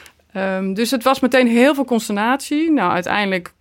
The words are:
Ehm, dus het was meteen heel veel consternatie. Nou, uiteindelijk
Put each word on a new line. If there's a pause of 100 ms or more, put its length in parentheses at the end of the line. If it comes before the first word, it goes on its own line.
(340)
Ehm,
dus
het
was
meteen
heel
veel
consternatie.
Nou,
uiteindelijk